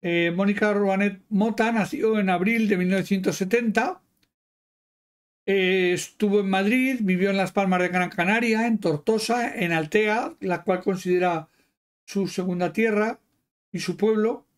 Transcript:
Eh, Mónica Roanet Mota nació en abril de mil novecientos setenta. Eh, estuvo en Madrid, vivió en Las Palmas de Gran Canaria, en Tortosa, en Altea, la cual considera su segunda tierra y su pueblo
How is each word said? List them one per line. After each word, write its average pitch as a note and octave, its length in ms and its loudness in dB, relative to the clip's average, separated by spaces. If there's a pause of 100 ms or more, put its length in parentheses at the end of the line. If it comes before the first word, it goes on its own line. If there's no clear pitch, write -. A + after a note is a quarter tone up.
Eh, E3+ 340 0
Mónica G3+ 380 2
Roanet G3+ 560 0
Mota A3 420 0
nació A3 480 0
en F#3+ 100 0
abril G#3 380 2
de G3 100 2
mil F3+ 120 0
novecientos F#3 480 0
setenta. A#3 640 0 (1400)
Eh, F#3 480 2
estuvo G3+ 480 0
en G3 80 -2
Madrid, B3 520 2
vivió F#3 280 2
en G3 80 0
Las F#3 160 -2
Palmas F#3 260 2
de F3+ 80 2
Gran F3+ 220 -2
Canaria, A3 580 0
en A3+ 120 0
Tortosa, A3 760 -2
en F3 160 -2
Altea, G#3+ 680 0
la F3+ 220 -4
cual F#3 200 -2
considera F3+ 640 0 (580)
su G3 220 -4
segunda F3+ 460 -4
tierra A3 460 0 (520)
y F3 80 -6
su E3+ 180 -4
pueblo A3 480 0 (120)